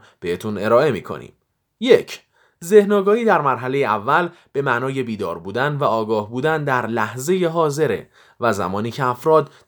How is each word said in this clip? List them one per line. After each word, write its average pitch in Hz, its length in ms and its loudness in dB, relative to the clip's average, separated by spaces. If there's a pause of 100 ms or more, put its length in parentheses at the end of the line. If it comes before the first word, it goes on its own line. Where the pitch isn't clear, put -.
(200)
بهتون 90 380 -6
ارائه 117 340 4
می‌کنیم. 78 420 -10 (460)
یک، 214 420 2 (420)
ذهن 202 280 6
آگاهی 208 340 2
در 180 160 4
مرحله 131 440 0
اول 127 440 0 (220)
به 139 100 -4
معنای 135 420 -2
بیدار 98 360 -6
بودن 120 360 -2
و 143 80 -2
آگاه 110 460 -2
بودن 147 340 -2
در 127 240 0
لحظه 127 600 -2
حاضره 151 600 -2 (300)
و 117 140 2
زمانی 101 380 -4
که 143 120 -6
افراد 147 480 2 (160)